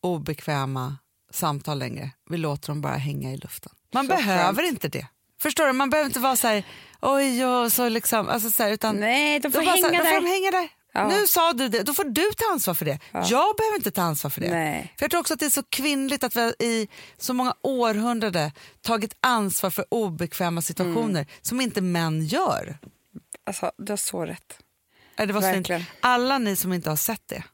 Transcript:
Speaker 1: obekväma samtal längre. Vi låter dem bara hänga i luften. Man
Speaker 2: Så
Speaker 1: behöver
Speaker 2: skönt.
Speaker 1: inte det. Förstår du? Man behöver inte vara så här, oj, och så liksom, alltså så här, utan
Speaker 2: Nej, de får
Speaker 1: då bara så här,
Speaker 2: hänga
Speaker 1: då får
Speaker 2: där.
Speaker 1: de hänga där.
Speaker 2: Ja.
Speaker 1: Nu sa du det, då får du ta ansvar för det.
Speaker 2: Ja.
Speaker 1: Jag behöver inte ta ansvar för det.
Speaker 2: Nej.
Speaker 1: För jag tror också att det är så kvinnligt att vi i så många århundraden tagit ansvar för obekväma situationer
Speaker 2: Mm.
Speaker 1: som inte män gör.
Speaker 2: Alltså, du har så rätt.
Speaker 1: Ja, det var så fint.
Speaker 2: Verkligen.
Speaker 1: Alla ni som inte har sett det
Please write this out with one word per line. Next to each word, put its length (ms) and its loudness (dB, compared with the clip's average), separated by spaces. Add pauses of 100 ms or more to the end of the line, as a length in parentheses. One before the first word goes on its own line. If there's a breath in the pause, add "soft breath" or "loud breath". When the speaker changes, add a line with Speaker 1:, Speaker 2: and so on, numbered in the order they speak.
Speaker 1:
obekväma 960 -4 (340)
samtal 480 -4
längre. 320 -8 (180)
Vi 80 -4
låter 300 -4
dem 140 -4
bara 140 -2
hänga 380 -4
i 40 -10
luften. 340 -14 (220)
Man 140 0
Speaker 2:
Så 80 2
Speaker 1:
behöver 380 4 (100)
Speaker 2:
skönt. 80 2
Speaker 1:
inte 160 -4
det. 200 -6 (340)
Förstår 260 2
du? 60 4
Man 160 2
behöver 200 4
inte 100 -4
vara 160 2
så 120 2
här, 160 2 (380 loud breath)
oj, 440 2
och 280 2
så 160 2
liksom, 400 0
alltså 220 0
så 120 2
här, 80 4
utan 240 0
Speaker 2:
Nej, 440 2
de 120 -2
får 80 2
Speaker 1:
då 60 2
bara 120 6
så 60 4
här, 80 4
Speaker 2:
hänga 120 4
Speaker 1:
då 60 4
får 60 6
Speaker 2:
där. 60 4
Speaker 1:
de 60 0
hänga 240 2
där. 180 0 (240)
Speaker 2:
Ja. 140 0
Speaker 1:
Nu 200 4
sa 260 4
du 160 0
det, 140 0
då 100 -2
får 100 0
du 280 0
ta 200 -2
ansvar 220 0
för 120 -4
det. 140 -2 (120)
Speaker 2:
Ja. 80 -4 (100)
Speaker 1:
Jag 280 4
behöver 180 0
inte 160 -4
ta 100 -2
ansvar 280 -2
för 120 -6
det. 100 -2
Speaker 2:
Nej. 460 -2
Speaker 1:
För 60 -2
jag 80 0
tror 100 2
också 120 -2
att 60 -4
det 60 0
är 40 0
så 200 0
kvinnligt 540 -2
att 120 -4
vi 60 2 (180)
i 280 0 (300 loud breath)
så 160 -4
många 280 0
århundraden 880 0 (300 loud breath)
tagit 380 -2
ansvar 500 2
för 200 -4
obekväma 720 -2
situationer 480 0 (120)
Speaker 2:
Mm. 40 -4 (160 loud breath)
Speaker 1:
som 200 -2
inte 200 0
män 440 0
gör. 520 -2 (680)
Speaker 2:
Alltså, 320 -4
du 140 -8
har 60 -2
så 280 -4
rätt. 340 -14 (560 soft breath)
Speaker 1:
Ja, 100 0
det 80 -2
var 80 2
så 120 4
fint. 40 2 (120)
Speaker 2:
Verkligen. 140 -2 (180)
Speaker 1:
Alla 360 4
ni 180 0
som 180 0
inte 160 -2
har 80 0
sett 300 -4
det 160 -8 (100)